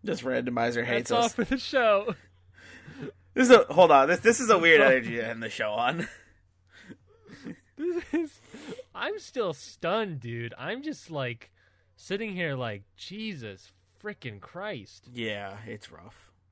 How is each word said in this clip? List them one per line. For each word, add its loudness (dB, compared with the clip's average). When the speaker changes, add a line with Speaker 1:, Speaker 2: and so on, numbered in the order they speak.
Speaker 1:
This -6
randomizer -2
hates -4
Speaker 2:
That's -2
all 2
Speaker 1:
us. -2
Speaker 2:
for -4
the -4
show. 0
Speaker 1:
This 4
is 12
a, 8
hold 8
on. 8
This, 0
this 2
is 0
a 6
weird 8
Speaker 2:
That's 8
all. 6
Speaker 1:
energy -4
to -6
end -8
the -6
show -4
on. -2
<laughs> -20
Speaker 2:
This -6
is, -4
I'm -8
still -6
stunned, -6
dude. -10
I'm -10
just, -12
like, -8
sitting -10
here -6
like, -8
"Jesus -14
frickin' -12
Christ." -14
Speaker 1:
Yeah, -8
it's -16
rough. -20